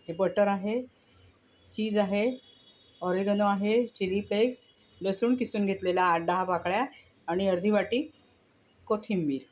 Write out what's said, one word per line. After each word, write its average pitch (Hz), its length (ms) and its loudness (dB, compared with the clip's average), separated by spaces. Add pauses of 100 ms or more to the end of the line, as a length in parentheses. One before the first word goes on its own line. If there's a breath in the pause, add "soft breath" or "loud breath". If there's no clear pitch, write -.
हे 170 60 -8
बटर 190 340 2
आहे, 202 340 -2 (920)
चीज 214 240 -2
आहे, 208 400 0 (640)
ऑरिगॅनो 196 440 0
आहे, 208 420 2
चिली 196 340 -2
फ्लेक्स, 226 480 -2 (320)
लसूण 196 340 0
किसून 214 300 -2
घेतलेला 185 380 0
आठ 170 220 2
दहा 175 180 0
पाकळ्या 185 420 0 (420 loud breath)
आणि 185 200 0
अर्धी 185 220 2
वाटी 208 320 0 (840)
कोथिंबीर. 180 560 -2 (100)